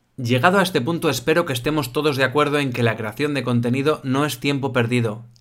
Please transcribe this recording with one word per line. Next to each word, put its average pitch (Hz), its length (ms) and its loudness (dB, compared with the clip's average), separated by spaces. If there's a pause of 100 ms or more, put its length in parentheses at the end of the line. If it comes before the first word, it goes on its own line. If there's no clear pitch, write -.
(180)
Llegado 131 420 2
a 190 40 4
este 165 180 0
punto, 165 280 -2
espero 160 360 0
que 147 80 -4
estemos 147 400 -2
todos 151 220 0
de 135 100 0
acuerdo 143 340 2
en 135 140 -2
que 123 100 -2
la 113 120 2
creación 113 380 -4
de 131 100 -2
contenido 123 600 0
no 135 220 0
es - 140 -4
tiempo 139 320 -2
perdido, 117 540 0 (160)